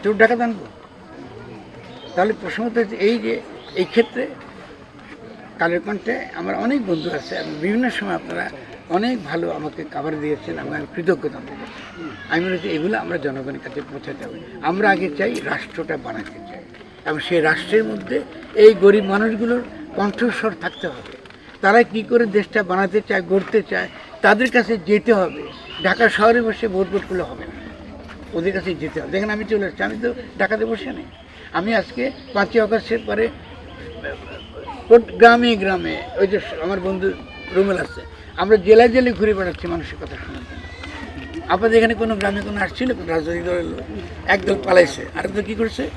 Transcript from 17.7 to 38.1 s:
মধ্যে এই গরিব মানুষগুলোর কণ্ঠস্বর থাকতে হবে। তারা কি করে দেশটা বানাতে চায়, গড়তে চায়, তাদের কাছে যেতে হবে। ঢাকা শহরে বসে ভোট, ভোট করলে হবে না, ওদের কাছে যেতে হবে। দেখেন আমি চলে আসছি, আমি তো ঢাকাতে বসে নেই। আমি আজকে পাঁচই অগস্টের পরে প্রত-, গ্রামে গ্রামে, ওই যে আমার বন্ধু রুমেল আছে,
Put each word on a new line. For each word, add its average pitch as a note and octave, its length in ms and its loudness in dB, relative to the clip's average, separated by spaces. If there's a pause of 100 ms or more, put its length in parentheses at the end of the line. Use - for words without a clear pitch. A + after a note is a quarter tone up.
মধ্যে G#3+ 340 -4 (380)
এই G#3+ 180 12
গরিব G3 300 8
মানুষগুলোর A3 580 0 (340)
কণ্ঠস্বর G#3 560 0 (100)
থাকতে F3+ 260 -6
হবে। - 260 -10 (480)
তারা G#3+ 220 8
কি A3 200 -2
করে A#3 220 4
দেশটা G#3 380 2
বানাতে F#3 460 2
চায়, F#3+ 200 0
গড়তে F#3+ 300 2 (100)
চায়, F#3 200 -2 (320)
তাদের A3 300 4
কাছে A3+ 260 2
যেতে G3+ 360 4
হবে। E3+ 300 0 (400)
ঢাকা F#3+ 260 4
শহরে A#3 320 6
বসে A3+ 260 -2
ভোট, F#3+ 240 0
ভোট G3 180 0
করলে F3+ 140 -2
হবে - 260 -10
না, - 60 -16 (760)
ওদের F3 200 0
কাছে F#3 220 -4
যেতে D3+ 260 -6
হবে। C3+ 100 -8
দেখেন G3 180 -2
আমি G#3+ 160 -4
চলে G#3 200 0
আসছি, F#3 180 -4
আমি G#3+ 180 -4
তো A#3+ 80 0 (300)
ঢাকাতে G#3+ 260 0
বসে A3+ 320 -6
নেই। - 100 -12 (460)
আমি G3+ 220 0
আজকে B3 360 -2 (220)
পাঁচই G3+ 260 2
অগস্টের A3 480 2
পরে - 220 0 (1600)
প্রত-, A3+ 320 10
গ্রামে A#3 360 10
গ্রামে, F#3 400 -2 (200)
ওই F#3+ 120 4
যে F#3+ 120 0 (240)
আমার F#3+ 160 -2
বন্ধু F#3+ 280 -2 (480)
রুমেল F#3+ 220 2
আছে, - 240 -8 (360)